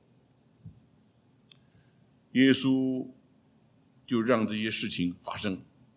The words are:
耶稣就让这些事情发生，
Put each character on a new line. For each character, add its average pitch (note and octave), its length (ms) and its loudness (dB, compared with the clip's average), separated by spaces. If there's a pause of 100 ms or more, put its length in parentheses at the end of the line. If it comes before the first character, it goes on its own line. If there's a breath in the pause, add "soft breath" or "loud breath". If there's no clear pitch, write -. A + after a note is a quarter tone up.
(2250)
耶 C3 200 6
稣 C3 560 0 (1000)
就 A#2 140 0
让 A2+ 260 2
这 G#2+ 100 -4
些 A2 140 -4
事 G#2+ 180 -6
情 F2 320 -4
发 - 160 -10
生， G2 260 -6 (340)